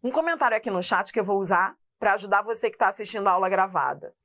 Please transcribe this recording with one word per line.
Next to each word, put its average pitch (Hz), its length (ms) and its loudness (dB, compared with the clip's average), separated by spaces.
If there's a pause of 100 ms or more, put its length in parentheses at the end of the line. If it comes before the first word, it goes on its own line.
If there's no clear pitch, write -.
Um 240 80 -2
comentário 311 460 0
aqui 220 140 -4
no 185 120 -2
chat 196 300 -2
que 226 80 -2
eu 202 40 2
vou 196 140 0
usar 190 380 0 (220)
pra 202 160 2
ajudar 202 260 0
você 220 300 -4
que - 80 -20
tá 208 100 4
assistindo 202 380 -4
a 190 60 4
aula 185 180 2
gravada. 180 640 -2 (100)